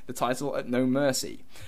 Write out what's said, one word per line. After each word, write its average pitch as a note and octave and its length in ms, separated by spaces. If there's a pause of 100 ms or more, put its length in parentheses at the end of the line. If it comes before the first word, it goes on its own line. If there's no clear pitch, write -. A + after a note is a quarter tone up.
the B2+ 80
title C3 420
at - 140
No B2 160
Mercy. C3 580 (240)